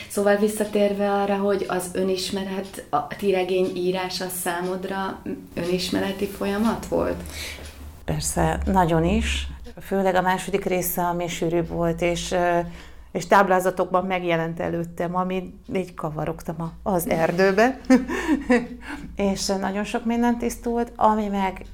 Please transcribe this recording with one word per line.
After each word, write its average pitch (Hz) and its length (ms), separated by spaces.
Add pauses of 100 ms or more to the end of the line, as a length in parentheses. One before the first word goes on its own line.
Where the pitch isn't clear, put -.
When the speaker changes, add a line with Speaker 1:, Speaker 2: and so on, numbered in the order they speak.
Speaker 1:
Szóval 202 260
visszatérve 202 760
arra, 202 260
hogy 196 300
az 180 260
önismeret 190 960
a - 180
ti 202 240
regény 185 440
írása 180 520
számodra 185 920 (320)
önismereti 190 760
folyamat 202 580
volt? 170 380 (840)
Speaker 2:
Persze, 160 600
nagyon 170 380
is. 214 440 (340)
Főleg 190 340
a 185 60
második 185 440
része, 180 360
ami 175 260
sűrűbb 170 400
volt, 170 340
és, 175 300
ö, 175 280 (520)
és - 160
táblázatokban 185 800
megjelent 170 540
előttem, 170 560
ami 185 380 (200)
így 180 200
kavarogtam 156 680
a, - 280
az 175 200
erdőbe. 190 720 (680)
<laughs> - 680
És 196 300
nagyon 196 380
sok 226 220
mindent 233 320
tisztult, 233 580
ami 214 320
meg 196 460